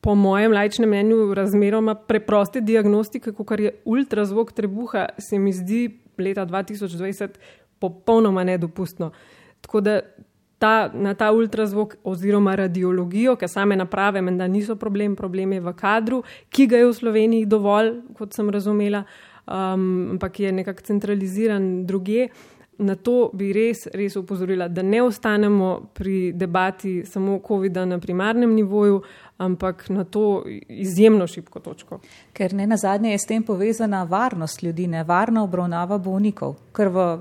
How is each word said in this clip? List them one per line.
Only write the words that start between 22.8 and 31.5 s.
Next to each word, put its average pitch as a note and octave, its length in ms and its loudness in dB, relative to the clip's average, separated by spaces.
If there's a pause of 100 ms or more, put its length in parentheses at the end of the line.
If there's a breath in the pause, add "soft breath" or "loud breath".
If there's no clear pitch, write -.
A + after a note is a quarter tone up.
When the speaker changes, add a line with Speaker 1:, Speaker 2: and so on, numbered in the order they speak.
Speaker 1:
to A#3+ 400 2
bi G3 180 -4
res, A3 420 0
res G3 220 -4
opozorila, F#3 520 -4
da F3 140 -4
ne G#3 200 2
ostanemo G#3 920 0
pri F#3 380 -4
debati F#3 720 -2
samo G3 400 -2
covida F#3+ 380 -2
na F3+ 140 -2
primarnem A3 560 0
nivoju, G3+ 480 2 (360 loud breath)
ampak F#3 500 -4
na F#3+ 160 -2
to G#3 400 0 (240)
izjemno G3 580 4
šibko - 340 -14